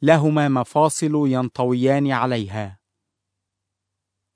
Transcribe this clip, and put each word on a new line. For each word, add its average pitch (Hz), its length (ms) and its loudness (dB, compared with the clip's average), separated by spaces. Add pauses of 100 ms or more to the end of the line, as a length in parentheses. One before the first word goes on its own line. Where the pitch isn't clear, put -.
لهما 151 480 2
مفاصل 147 760 0
ينطويان 127 840 0
عليها. 110 680 -4 (1600)